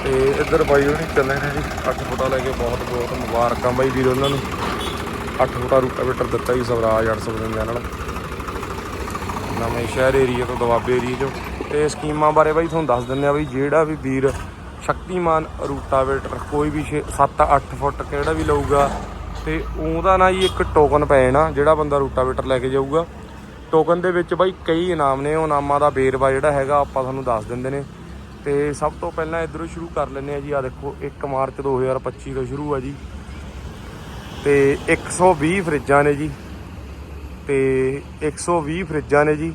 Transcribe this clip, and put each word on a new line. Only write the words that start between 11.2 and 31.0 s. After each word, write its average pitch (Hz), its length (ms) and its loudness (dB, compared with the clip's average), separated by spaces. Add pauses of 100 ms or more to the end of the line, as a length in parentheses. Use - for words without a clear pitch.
ਤੇ 147 180 2
ਸਕੀਮਾਂ 151 440 0
ਬਾਰੇ 156 200 6
ਬਾਈ 165 140 2
ਤੁਹਾਨੂੰ 160 200 0
ਦੱਸ 123 180 2
ਦਿੰਦੇ 135 220 0
ਆ 143 60 4
ਬਈ, 151 120 2
ਜਿਹੜਾ 143 400 2
ਵੀ 151 180 -2
ਵੀਰ 135 280 2 (520)
ਸ਼ਕਤੀਮਾਨ 160 640 0 (220)
ਰੂਟਾਵੇਟਰ 131 720 0 (120)
ਕੋਈ 147 200 0
ਵੀ 147 120 -2
ਛੇ, 143 200 -2 (140)
ਸੱਤ, 139 260 2 (140)
ਅੱਠ - 180 -2
ਫੁੱਟ 135 280 -2
ਕਿਹੜਾ 143 300 -2
ਵੀ 160 120 0
ਲਊਗਾ, 143 440 2 (560)
ਤੇ 156 160 -2 (180)
ਉਹਦਾ 165 380 2
ਨਾ 185 160 6
ਜੀ 185 120 2
ਇੱਕ 180 180 0 (120)
ਟੋਕਨ 147 300 6
ਪੈ 143 180 6
ਜਾਣਾ 143 280 6
ਜਿਹੜਾ 147 240 4
ਬੰਦਾ 147 240 2
ਰੂਟਾਵੇਟਰ 131 460 0
ਲੈ 131 140 0
ਕੇ 131 120 0
ਜਾਊਗਾ। 139 340 0 (680)
ਟੋਕਨ 160 280 4
ਦੇ 185 120 2
ਵਿੱਚ 175 220 0
ਬਾਈ 185 180 2 (140)
ਕਈ 175 260 2
ਇਨਾਮ 139 300 2
ਨੇ, 151 120 0
ਉਹ 160 120 2
ਇਨਾਮਾਂ 143 340 2
ਦਾ 147 100 6
ਵੇਰਵਾ 135 400 2
ਜਿਹੜਾ 139 220 2
ਹੈਗਾ 139 260 2
ਆਪਾਂ 139 240 0
ਤੁਹਾਨੂੰ 131 220 -4
ਦੱਸ 113 200 0
ਦਿੰਦੇ 123 260 -6
ਨੇ। 139 120 -4 (600)
ਤੇ 143 280 0
ਸਭ 151 280 -2
ਤੋਂ 170 120 -6
ਪਹਿਲਾਂ 165 300 -4
ਇੱਧਰੋਂ 160 240 -8
ਸ਼ੁਰੂ 170 280 -10
ਕਰ 143 140 -2
ਲੈਂਦੇ 139 260 -8
ਹਾਂ 143 60 -4
ਜੀ। 143 120 -8
ਆਹ 139 100 0
ਦੇਖੋ 135 400 -8